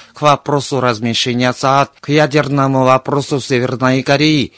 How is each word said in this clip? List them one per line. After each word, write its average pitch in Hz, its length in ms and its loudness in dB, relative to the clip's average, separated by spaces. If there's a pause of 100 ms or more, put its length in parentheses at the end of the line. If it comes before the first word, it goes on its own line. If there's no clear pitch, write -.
(140)
к - 80 -18
вопросу 139 580 0
размещения 120 720 -2
саад, 135 380 0 (100)
к - 100 -8
ядерному 139 760 2
вопросу 131 560 0
Северной 127 640 -2
Кореи 147 540 0